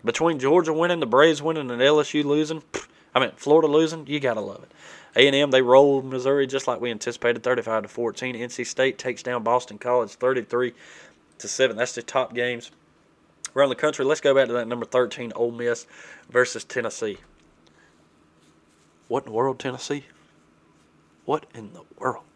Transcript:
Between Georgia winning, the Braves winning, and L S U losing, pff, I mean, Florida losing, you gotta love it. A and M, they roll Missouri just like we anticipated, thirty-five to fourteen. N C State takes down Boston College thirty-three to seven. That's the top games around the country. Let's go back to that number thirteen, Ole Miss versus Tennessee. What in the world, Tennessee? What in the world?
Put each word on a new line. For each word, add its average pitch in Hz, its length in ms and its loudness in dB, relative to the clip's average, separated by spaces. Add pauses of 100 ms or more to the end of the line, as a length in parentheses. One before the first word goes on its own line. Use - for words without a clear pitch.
Between 156 360 -2
Georgia 156 340 2
winning, 170 280 0
the 143 40 -2
Braves 139 340 4
winning, 151 300 -4
and 120 140 0
L 151 160 6
S - 160 -2
U 147 80 2
losing, 151 380 0
pff, - 260 -12 (260)
I 127 60 4
mean, 127 160 0
Florida 156 320 4
losing, 156 400 2
you 147 120 -6
gotta 120 220 -2
love - 220 -12
it. - 80 -20 (440)
A 131 120 6
and 139 80 2
M, 143 160 2
they 131 100 6
roll 135 400 6
Missouri 131 460 -2
just 131 200 -4
like 120 140 -4
we 120 80 -4
anticipated, 117 540 -4
thirty-five 113 400 -2
to 101 60 -14
fourteen. 120 460 -6
N 120 140 -8
C 123 140 -8
State 131 340 -2
takes 123 240 -8
down 123 220 -6
Boston 117 340 -2
College 123 320 -2
thirty-three 123 640 -2 (640)
to - 100 -16
seven. 117 300 0
That's 120 160 -4
the 120 80 -10
top - 320 -4
games 120 380 -6 (840)
around 135 140 4
the 123 60 -2
country. 147 300 -2
Let's 147 160 0
go 139 120 4
back 135 140 4
to 120 60 -4
that 120 140 -4
number 120 180 -6
thirteen, 123 500 -2
Ole 120 160 -2
Miss 120 340 -4 (440)
versus 123 340 0
Tennessee. 110 540 -6 (1900)
What 123 160 -4
in 120 80 -16
the 107 40 -8
world, 131 220 -2
Tennessee? 135 480 -8 (1200)
What 151 300 -4
in 104 180 -18
the 87 80 -20 (160)
world? - 280 -6 (100)